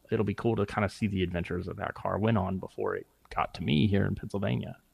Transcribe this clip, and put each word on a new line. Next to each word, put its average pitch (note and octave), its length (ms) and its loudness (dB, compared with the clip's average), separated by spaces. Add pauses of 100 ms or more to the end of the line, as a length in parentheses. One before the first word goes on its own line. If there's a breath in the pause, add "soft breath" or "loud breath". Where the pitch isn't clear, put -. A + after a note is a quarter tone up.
(120)
it'll A2 120 4
be G2+ 100 0
cool A2+ 220 0
to G2+ 100 2
kinda G#2 220 0
see G#2+ 200 -2
the F#2+ 160 0
adventures F2+ 420 -2
that F#2 100 -8
that F#2+ 180 -4
car F#2 240 -2
went A2 200 2
on F#2+ 220 0
before F#2+ 360 -4
it F2+ 100 -8 (300)
got - 200 -2
to E2+ 80 -8
me D2+ 240 4
here G2 180 4
in G2 100 0
Pennsylvania. G2+ 640 -4 (160)